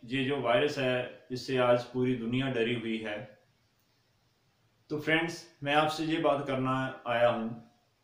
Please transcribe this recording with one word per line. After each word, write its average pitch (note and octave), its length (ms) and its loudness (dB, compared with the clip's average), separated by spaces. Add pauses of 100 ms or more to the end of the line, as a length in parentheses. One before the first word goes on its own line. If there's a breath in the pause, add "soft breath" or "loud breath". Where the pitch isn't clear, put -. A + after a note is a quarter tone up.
ये C3 180 -2
जो C#3 180 -2
वायरस B2 360 2
है, B2+ 540 -2
इससे B2+ 260 -4
आज B2 260 4
पूरी B2+ 320 0
दुनिया B2 320 -2
डरी A#2 280 0
हुई A2 220 -4
है। G#2+ 200 -6 (1700)
तो D3+ 100 -4
friends, E3 380 0 (260)
मैं C#3+ 120 0
आपसे D#3 300 2
ये D#3+ 120 0
बात C#3+ 300 2
करना C3 260 -2 (340)
आया A#2+ 220 4
हूँ A2+ 200 -2 (540)